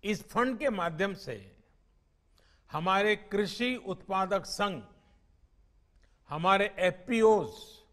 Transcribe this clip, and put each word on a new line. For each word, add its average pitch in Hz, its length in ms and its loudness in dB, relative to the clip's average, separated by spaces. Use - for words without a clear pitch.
इस 202 260 -4
फंड 247 300 0
के 294 100 0
माध्यम 185 440 -2
से 101 500 -14
हमारे 190 440 2
कृषि 208 600 -4
उत्पादक 190 680 -4
संघ, 190 380 -6
हमारे 196 500 2
एफ़पीओज़ 214 760 4